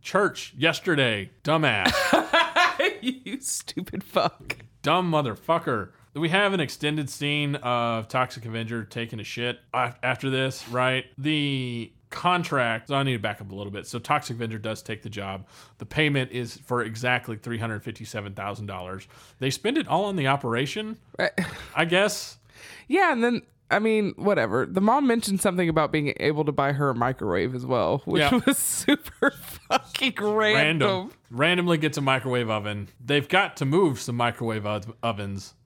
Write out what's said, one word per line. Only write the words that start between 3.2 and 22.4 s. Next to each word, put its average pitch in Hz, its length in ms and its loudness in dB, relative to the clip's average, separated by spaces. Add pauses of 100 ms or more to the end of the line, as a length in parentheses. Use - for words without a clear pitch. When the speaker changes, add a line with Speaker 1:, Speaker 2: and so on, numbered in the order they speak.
Speaker 2:
stupid - 600 -8
fuck. - 540 -2 (240)
Speaker 1:
Dumb 170 300 2
motherfucker. 147 800 0 (260)
We 156 140 0
have 196 240 4
an 185 60 0
extended 151 500 -2
scene 147 480 -2
of 117 500 -2
Toxic 127 380 -2
Avenger 113 380 -6
taking 117 360 -8
a 98 40 -10
shit 120 360 -6 (140)
af-, 123 300 -2
after 127 260 -2
this, 131 400 -2
right? 127 360 0 (120)
The 135 760 -2 (180)
contract, 143 800 0
so 143 60 0
I 139 80 2
need 135 100 0
to 117 60 -2
back 104 200 -4
up 101 120 -14
a 95 40 -10
little 101 160 -8
bit. 98 160 -8
So 123 120 -10
Toxic 139 360 -2
Avenger 113 220 -6
does 110 240 -6
take 110 220 -10
the 107 60 -10
job. 98 380 -8 (300)
The - 80 -14
payment 143 460 0
is 120 260 -8
for 123 260 -2
exactly 117 540 -2
three 117 220 -8
hundred 110 240 -6
fifty-seven 107 500 -10
thousand 101 320 -8
dollars. 92 420 -10 (320)
They 131 120 0
spend 247 260 -2
it 311 100 -2
all 175 180 2
on 196 100 -2
the 143 120 0
operation, 139 680 -2 (200)
Speaker 2:
Right. - 140 2 (440)
Speaker 1:
I 156 100 4
guess. 190 520 2 (500)